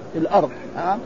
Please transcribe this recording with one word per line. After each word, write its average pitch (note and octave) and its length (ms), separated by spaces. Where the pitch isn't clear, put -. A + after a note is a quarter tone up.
في E3 60
الأرض". D#3+ 320
ها؟ F#3 300